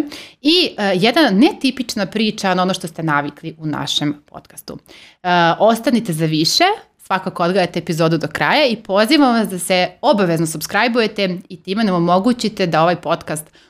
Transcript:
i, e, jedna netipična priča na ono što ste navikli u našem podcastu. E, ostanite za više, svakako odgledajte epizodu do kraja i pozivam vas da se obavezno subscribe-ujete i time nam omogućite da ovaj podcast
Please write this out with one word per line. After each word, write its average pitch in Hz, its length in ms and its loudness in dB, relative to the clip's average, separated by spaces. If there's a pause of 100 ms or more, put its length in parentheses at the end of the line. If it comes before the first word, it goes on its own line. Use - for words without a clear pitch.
(420)
i, 320 360 2
e, 202 180 -2
jedna 247 360 2
netipična 247 760 0
priča 214 480 -2
na 185 80 0
ono 185 120 0
što 185 140 -10
ste 160 160 -12
navikli 147 540 -4
u 160 80 -10
našem 147 500 -4 (100)
podcastu. - 520 -18 (460)
E, 180 60 -2 (300)
ostanite 226 540 2
za 160 120 -2
više, 156 380 0 (460)
svakako 185 340 -4
odgledajte 180 360 0
epizodu 165 380 0
do 151 100 -6
kraja 190 380 0
i 233 100 0
pozivam 233 600 2
vas 214 140 0
da 185 100 -8
se 180 300 0 (120)
obavezno 180 440 2
subscribe-ujete 208 920 -2 (120)
i - 140 -18
time 196 200 -2
nam 190 120 0
omogućite 190 720 0
da 156 140 2
ovaj 170 140 2
podcast 160 500 -6 (240)